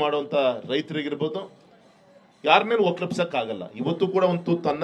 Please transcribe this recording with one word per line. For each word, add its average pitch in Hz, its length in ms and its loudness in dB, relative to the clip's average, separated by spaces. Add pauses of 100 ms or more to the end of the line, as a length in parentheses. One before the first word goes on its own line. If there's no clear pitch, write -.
ಮಾಡುವಂತ 147 320 0 (360)
ರೈತರಿಗಿರ್ಬೋದು, 151 720 -4 (1080)
ಯಾರನ್ನೇನು 208 420 6
ಒಕ್ಕಲಿಸಕ್ಕಾಗಲ್ಲ. 123 720 -4 (180)
ಇವತ್ತು 170 320 0
ಕೂಡ 185 100 4 (100)
ಒಂದು 170 160 -4
ತುತ್ತು 170 220 0
ಅನ್ನ 151 120 -2